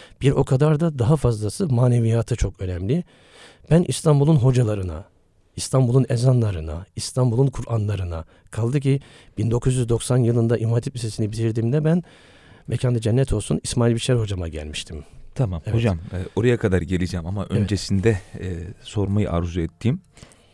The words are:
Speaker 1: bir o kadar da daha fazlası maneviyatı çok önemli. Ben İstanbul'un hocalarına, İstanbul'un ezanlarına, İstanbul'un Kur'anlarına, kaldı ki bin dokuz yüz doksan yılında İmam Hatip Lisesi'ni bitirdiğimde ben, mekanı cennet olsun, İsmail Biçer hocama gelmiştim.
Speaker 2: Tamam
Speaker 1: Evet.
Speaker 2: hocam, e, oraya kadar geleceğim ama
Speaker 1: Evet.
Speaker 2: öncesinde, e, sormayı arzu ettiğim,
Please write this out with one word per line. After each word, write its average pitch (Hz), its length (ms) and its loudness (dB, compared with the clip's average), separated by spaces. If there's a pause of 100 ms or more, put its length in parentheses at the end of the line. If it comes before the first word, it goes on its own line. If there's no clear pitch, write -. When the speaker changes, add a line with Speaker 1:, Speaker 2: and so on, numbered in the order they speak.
(220)
Speaker 1:
bir 139 100 4
o 139 120 2
kadar 147 360 2
da 156 200 0
daha 123 160 4
fazlası 113 520 -2
maneviyatı 120 680 2
çok - 260 -4
önemli. 95 420 -2 (680)
Ben 170 160 6
İstanbul'un 147 480 2
hocalarına, 107 680 2 (520)
İstanbul'un 131 540 2
ezanlarına, 107 760 0 (100)
İstanbul'un 127 520 0
Kur'anlarına, 101 800 -4 (260)
kaldı 120 280 -2
ki 139 200 0 (380)
bin 110 140 0
dokuz 127 240 0
yüz 120 140 -2
doksan 120 280 0
yılında 117 400 2
İmam 113 160 0
Hatip 120 220 -2
Lisesi'ni 110 360 -4
bitirdiğimde 117 540 0
ben, 170 180 2 (640)
mekanı 120 340 0
cennet 117 320 2
olsun, 107 300 -2
İsmail 117 320 2
Biçer 123 200 0
hocama 98 320 -2
gelmiştim. 76 560 -10 (320)
Speaker 2:
Tamam 92 300 -2
Speaker 1:
Evet. 107 100 -2
Speaker 2:
hocam, 113 220 2
e, 90 200 -10 (180)
oraya 120 220 4
kadar 92 240 2
geleceğim 85 440 -2
ama 95 240 -6
Speaker 1:
Evet. 98 120 0
Speaker 2:
öncesinde, 98 580 0 (200)
e, 90 180 -8 (240)
sormayı 101 500 -2
arzu 85 300 -2
ettiğim, 117 400 -2 (520)